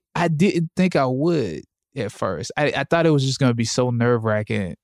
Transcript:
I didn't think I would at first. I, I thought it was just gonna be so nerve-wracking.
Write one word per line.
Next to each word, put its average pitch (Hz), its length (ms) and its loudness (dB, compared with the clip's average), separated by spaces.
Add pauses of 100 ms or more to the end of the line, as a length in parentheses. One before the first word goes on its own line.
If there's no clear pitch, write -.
(160)
I 170 100 0
didn't 170 480 0
think 185 220 0
I 139 100 2
would 131 560 -2 (340)
at 117 140 -6
first. 92 460 -6
I, 147 200 0
I 139 80 -2
thought 165 220 2
it 160 40 6
was 143 140 4
just 135 140 -2
gonna 127 160 2
be 117 100 0
so 123 260 0
nerve-wracking. 110 920 0